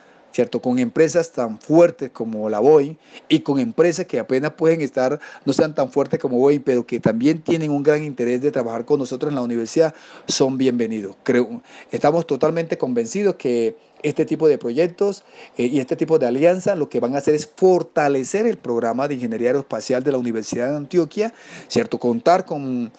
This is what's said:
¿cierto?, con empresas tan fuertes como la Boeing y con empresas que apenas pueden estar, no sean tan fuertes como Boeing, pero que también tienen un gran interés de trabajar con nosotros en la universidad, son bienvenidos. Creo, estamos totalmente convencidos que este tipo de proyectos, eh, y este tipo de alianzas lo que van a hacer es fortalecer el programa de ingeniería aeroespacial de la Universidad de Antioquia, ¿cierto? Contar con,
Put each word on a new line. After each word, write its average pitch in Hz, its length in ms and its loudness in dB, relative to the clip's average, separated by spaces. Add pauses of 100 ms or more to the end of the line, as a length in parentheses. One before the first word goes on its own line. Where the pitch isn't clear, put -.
(320)
¿cierto?, 117 300 -2
con 127 160 0
empresas 127 540 2
tan 110 260 -6
fuertes 151 520 4
como 110 380 -6
la 107 120 0
Boeing 147 340 6 (340)
y 151 120 4
con 143 180 -2
empresas 160 480 0
que 123 140 -4
apenas 131 320 -2
pueden 165 280 0
estar, 131 380 -2 (260)
no 143 80 0
sean 156 220 -4
tan 135 160 -2
fuertes 143 300 -2
como 127 180 -2
Boeing, 143 220 4
pero 123 260 0
que 120 140 -4
también 135 420 0
tienen 160 300 -2
un 143 100 -2
gran 151 220 2
interés 123 360 -2
de 147 120 0
trabajar 117 320 -4
con 147 160 0
nosotros 135 300 -6
en 147 40 -4
la 131 80 -4
universidad, 120 500 0 (360)
son 135 280 0
bienvenidos. 113 680 -2
Creo, 120 360 0 (300)
estamos 151 380 0
totalmente 160 500 -2
convencidos 127 560 -2
que 117 420 -2 (280)
este 151 200 0
tipo 156 220 0
de 143 100 4
proyectos, 170 680 -2 (340)
eh, 123 80 0
y 139 140 0
este 131 160 -4
tipo 160 240 2
de 123 80 2
alianzas 175 500 2
lo 139 100 -2
que - 120 -4
van 123 160 -2
a - 20 -2
hacer 151 160 2
es 151 220 -4
fortalecer 165 880 2
el 214 100 0
programa 120 520 -2
de 143 80 -6
ingeniería 117 320 -2
aeroespacial 127 560 -2
de 143 80 0
la 131 60 2
Universidad 120 520 -4
de 147 60 -4
Antioquia, 175 580 -2 (320)
¿cierto? 117 320 -2
Contar 127 460 2
con, 131 540 -6